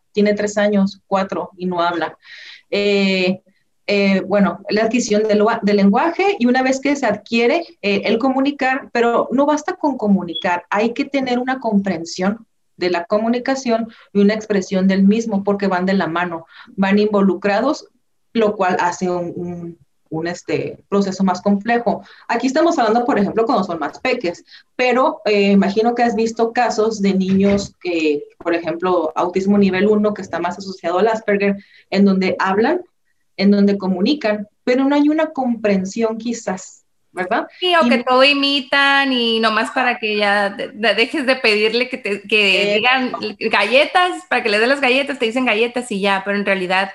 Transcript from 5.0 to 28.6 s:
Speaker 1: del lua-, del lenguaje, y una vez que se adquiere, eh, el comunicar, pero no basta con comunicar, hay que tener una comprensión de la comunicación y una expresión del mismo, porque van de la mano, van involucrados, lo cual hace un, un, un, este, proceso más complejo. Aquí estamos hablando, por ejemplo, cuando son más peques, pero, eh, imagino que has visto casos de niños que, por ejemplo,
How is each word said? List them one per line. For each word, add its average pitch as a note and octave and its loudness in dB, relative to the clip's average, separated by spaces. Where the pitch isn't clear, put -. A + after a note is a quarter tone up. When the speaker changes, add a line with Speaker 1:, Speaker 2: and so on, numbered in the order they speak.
Speaker 1:
del G#3 2
lua-, A3+ 2
del G#3 2
lenguaje, D#4+ 2
y A#3+ 2
una B3+ 2
vez C4 0
que C#4 0
se C#4+ -4
adquiere, A#3 0
eh, G3 0
el A3+ 0
comunicar, C4+ -2
pero A#3 0
no C#4 2
basta D4 -2
con C#4 -2
comunicar, F3+ -2
hay A3+ 0
que C#4 -4
tener C4 -2
una C4 -4
comprensión G3 -2
de F3+ -2
la E3+ -2
comunicación A#3 -2
y G3+ 2
una G3+ 4
expresión F#3+ -2
del F#3+ 4
mismo, G#3 2
porque G3+ -2
van F#3 -2
de F#3+ 0
la F3+ 0
mano, E3+ -6
van G3 2
involucrados, G#3 0
lo G#3+ 2
cual F#3 0
hace F3 -2
un, F3 -4
un, F3 -10
un, D#3+ -6
este, D3+ -6
proceso G3 0
más F#3+ -2
complejo. G3+ -2
Aquí B3 -2
estamos D#4+ 2
hablando, A#3+ 2
por A#3+ 0
ejemplo, G3+ 0
cuando G#3+ 2
son E3+ -6
más D3 -6
peques, B3+ -4
pero, B3+ 0
eh, G3+ 4
imagino G#3 2
que B3 2
has A#3 2
visto A3+ 0
casos G#3+ 0
de G3 2
niños F#3+ 2
que, D#3 0
por F3 -2
ejemplo, E3+ -2